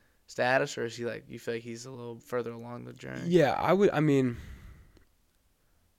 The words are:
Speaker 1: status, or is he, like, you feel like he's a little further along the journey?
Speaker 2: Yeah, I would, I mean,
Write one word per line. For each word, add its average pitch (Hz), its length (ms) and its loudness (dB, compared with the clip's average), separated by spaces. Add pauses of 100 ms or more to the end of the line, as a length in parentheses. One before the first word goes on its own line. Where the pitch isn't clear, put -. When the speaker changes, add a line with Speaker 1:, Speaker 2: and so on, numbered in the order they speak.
(260)
Speaker 1:
status, 131 520 2
or 120 80 -2
is 113 100 -10
he, 120 100 -6
like, 117 220 -6
you 123 100 -14
feel 120 160 -6
like 113 100 -6
he's 117 220 -12
a 131 40 -14
little 120 300 -12
further 117 320 -6
along 120 320 -12
the 123 100 -14
journey? 127 340 -8
Speaker 2:
Yeah, 165 240 6
I - 200 2
would, 190 180 6
I 147 100 2
mean, 135 360 4 (1600)